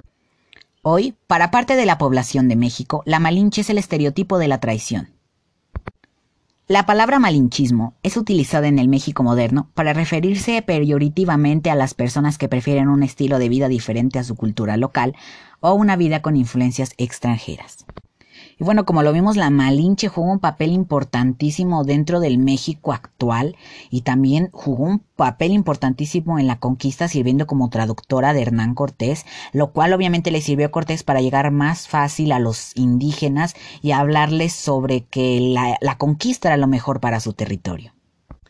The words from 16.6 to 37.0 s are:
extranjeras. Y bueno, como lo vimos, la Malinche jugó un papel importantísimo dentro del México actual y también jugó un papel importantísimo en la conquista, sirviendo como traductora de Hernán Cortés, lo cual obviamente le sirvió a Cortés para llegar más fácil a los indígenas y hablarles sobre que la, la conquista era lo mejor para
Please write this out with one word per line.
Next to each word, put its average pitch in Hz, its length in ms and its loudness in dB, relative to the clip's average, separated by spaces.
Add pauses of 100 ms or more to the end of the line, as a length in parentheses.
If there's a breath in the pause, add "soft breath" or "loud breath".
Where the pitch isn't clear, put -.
extranjeras. - 880 -6 (720 loud breath)
Y 160 60 -6
bueno, 208 220 2
como 160 160 2
lo 147 100 4
vimos, 196 240 2
la 165 140 2
Malinche 143 580 2
jugó 175 240 -2
un 196 60 0
papel 160 340 -2
importantísimo 147 1120 0
dentro 147 360 0
del 135 180 2
México 135 560 0
actual 120 600 -4 (360 loud breath)
y 123 100 -4
también 135 500 2
jugó 127 340 -4
un 208 160 -2
papel 147 520 -2
importantísimo 160 840 -2
en 135 80 2
la 123 120 0
conquista, 131 480 -4
sirviendo 139 400 0
como 131 220 0
traductora 120 640 -2
de 143 80 2
Hernán 113 340 0
Cortés, 139 520 -4 (260 loud breath)
lo 143 200 0
cual 165 200 2
obviamente 175 380 0
le 160 100 0
sirvió 147 260 0
a 143 40 -2
Cortés 160 320 -4
para 135 180 0
llegar 135 300 0
más 143 360 0
fácil 151 460 -2
a 127 60 0
los 117 380 -4
indígenas 139 800 0 (260 loud breath)
y 147 80 0
hablarles 151 640 2
sobre 131 500 -2
que 127 360 0
la, 123 420 0
la 135 160 -4
conquista 151 500 -2
era 151 80 4
lo 139 100 2
mejor 131 320 -2
para 117 220 -2